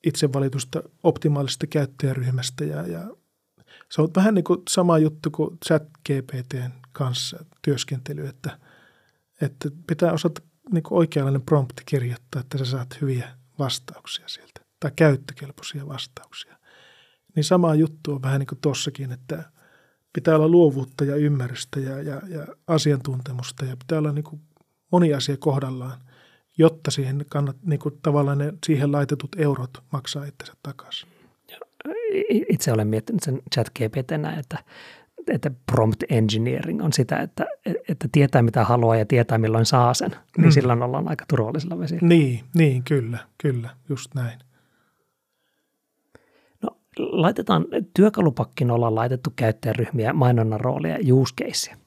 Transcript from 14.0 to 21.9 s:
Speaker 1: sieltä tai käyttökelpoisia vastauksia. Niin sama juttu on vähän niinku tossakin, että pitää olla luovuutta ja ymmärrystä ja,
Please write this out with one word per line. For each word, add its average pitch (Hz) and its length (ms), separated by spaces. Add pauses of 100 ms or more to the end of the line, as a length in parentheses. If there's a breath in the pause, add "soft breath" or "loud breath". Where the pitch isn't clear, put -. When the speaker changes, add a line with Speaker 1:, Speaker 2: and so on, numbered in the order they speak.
Speaker 1:
sieltä - 320 (200)
tai 147 160
käyttökelpoisia 143 920
vastauksia. - 680 (800 soft breath)
Niin 151 80
sama 175 300
juttu 156 380
on 135 100
vähän 135 160
niinku 135 160
tossakin, 135 580
että 147 320 (680 soft breath)
pitää - 240
olla 156 120
luovuutta 151 560
ja 143 120
ymmärrystä 139 640
ja, 135 220